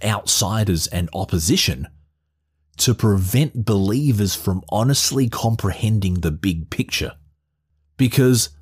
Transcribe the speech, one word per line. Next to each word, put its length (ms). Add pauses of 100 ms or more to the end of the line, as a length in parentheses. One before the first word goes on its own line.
outsiders 840
and 260
opposition 760 (880)
to 180
prevent 680
believers 680
from 360
honestly 600
comprehending 920
the 100
big 380
picture. 440 (840)
Because 520 (120)